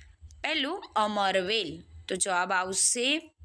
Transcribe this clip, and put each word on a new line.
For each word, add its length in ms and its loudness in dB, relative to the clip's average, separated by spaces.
પહેલું 420 -2
અમરવેલ, 840 0
તો 80 -2
જવાબ 360 0
આવશે 680 2